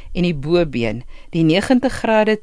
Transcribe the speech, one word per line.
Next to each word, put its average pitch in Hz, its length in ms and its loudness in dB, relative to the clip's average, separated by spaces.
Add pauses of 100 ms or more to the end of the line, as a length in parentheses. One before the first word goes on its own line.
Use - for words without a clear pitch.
(140)
en 170 100 -2
die 175 100 0
bobeen, 135 680 -2 (280)
die 165 120 0
negentig 208 500 2
grade 220 480 2